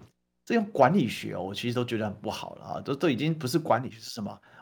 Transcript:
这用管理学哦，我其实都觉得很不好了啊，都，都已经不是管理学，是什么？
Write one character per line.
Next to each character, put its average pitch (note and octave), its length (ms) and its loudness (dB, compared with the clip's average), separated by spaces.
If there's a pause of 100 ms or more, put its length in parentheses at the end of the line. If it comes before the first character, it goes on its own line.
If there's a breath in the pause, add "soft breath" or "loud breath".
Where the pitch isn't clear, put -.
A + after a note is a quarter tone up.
(440)
这 - 100 -2
用 A3+ 120 4
管 C#3 260 6
理 D#3+ 160 4
学 G#2 260 -6
哦， F#2 80 -6
我 F#2+ 120 -6
其 A#2 120 -4
实 A#2+ 80 0
都 B2 100 0
觉 A#2 140 -4
得 G#2+ 60 -2
很 G2+ 120 -4
不 G#2 140 -8
好 - 260 -8
了 - 80 -18
啊， - 160 -6
都， C3+ 140 -4
都 E3+ 140 0
已 B2+ 80 2
经 D#3 200 0
不 C3 120 -4
是 D#3+ 100 2
管 B2+ 240 2
理 A#2+ 80 -6
学， - 80 -18
是 - 120 -16
什 A2+ 120 -8
么？ G2+ 160 -8 (240 soft breath)